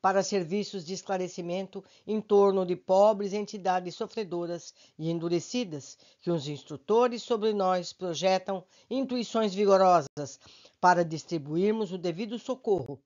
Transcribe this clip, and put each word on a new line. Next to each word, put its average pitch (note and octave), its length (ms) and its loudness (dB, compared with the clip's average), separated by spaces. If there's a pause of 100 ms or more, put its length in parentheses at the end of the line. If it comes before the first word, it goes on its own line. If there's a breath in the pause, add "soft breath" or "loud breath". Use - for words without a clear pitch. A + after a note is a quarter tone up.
para F#3+ 220 2
serviços F#3+ 600 -4
de F3 100 -8
esclarecimento F#3 880 -6 (240 soft breath)
em G#3+ 140 -2
torno G3+ 440 4
de F3 120 -2
pobres G3 560 2
entidades F#3 640 -4
sofredoras F3 760 -6 (240 soft breath)
e D#3+ 140 -4
endurecidas, E3 880 -4 (220 soft breath)
que F3 100 -4
os D#3 160 -2
instrutores G#3+ 760 -2
sobre A3 320 0
nós F#3 400 0
projetam F#3 720 -2 (240 soft breath)
intuições A#3+ 640 -2
vigorosas F#3 840 4 (420 loud breath)
para F3 240 6
distribuirmos E3+ 880 -2
o F#3 60 -8
devido F#3 400 -6
socorro F#3+ 680 -4